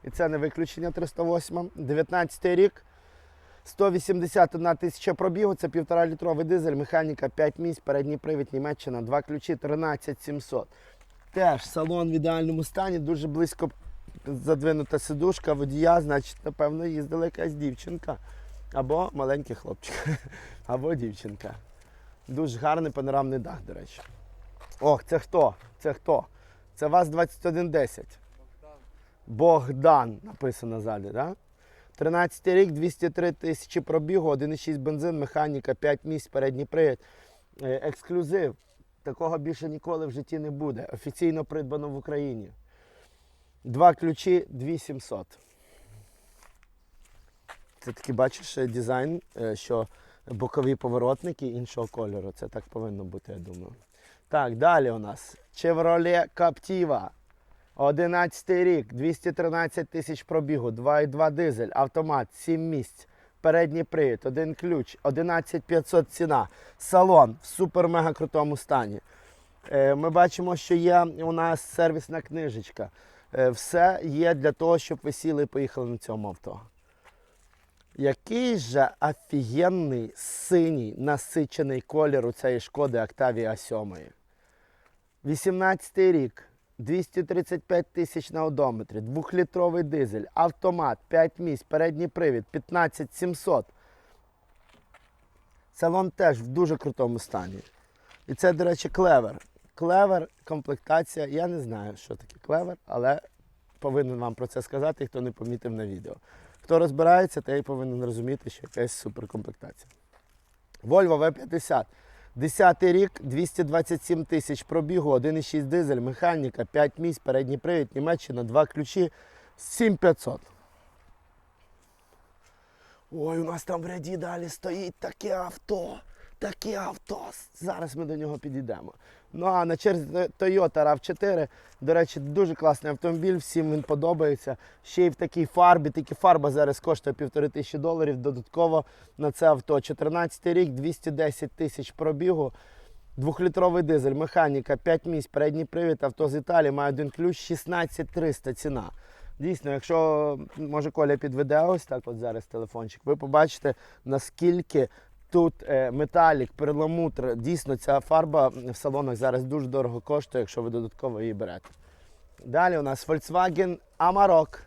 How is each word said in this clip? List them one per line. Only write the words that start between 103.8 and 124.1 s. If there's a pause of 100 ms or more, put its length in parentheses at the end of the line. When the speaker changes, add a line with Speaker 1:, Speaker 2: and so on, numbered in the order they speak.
Speaker 1:
вам
про
це
сказати,
хто
не
помітив
на
відео. (460)
Хто
розбирається,
той
повинен
розуміти,
що
якась
суперкомплектація. (920)
Volvo
В
п'ятдесят. (520)
Десятий
рік,
двісті
двадцять
сім
тисяч
пробігу,
один
і
шість
дизель,
механіка,
п'ять
місць,
передній
привід,
Німеччина,
два
ключі, (440)
сім
п'ятсот. (2750)
Ой,
у
нас
там
в
ряді